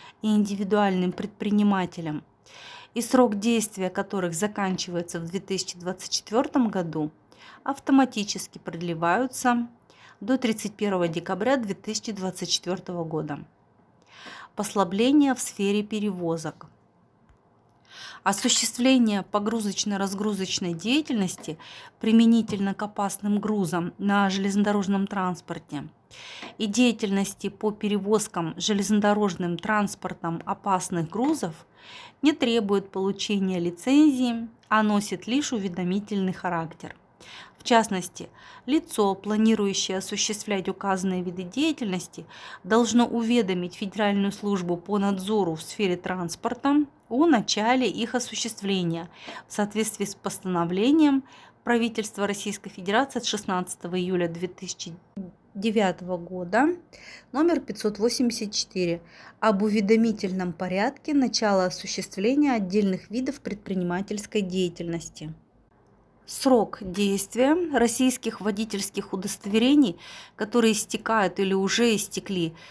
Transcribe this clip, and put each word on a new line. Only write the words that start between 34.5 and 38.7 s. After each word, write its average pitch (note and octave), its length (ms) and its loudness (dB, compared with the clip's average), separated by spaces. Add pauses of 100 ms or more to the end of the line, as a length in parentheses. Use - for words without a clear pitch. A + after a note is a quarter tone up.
а G#3+ 120 4
носит G#3 460 0
лишь C#4 260 0
уведомительный F#3+ 800 -2
характер. E3 640 -6 (640)
В - 60 -20
частности, G3+ 640 2 (360)
лицо, A#3 500 2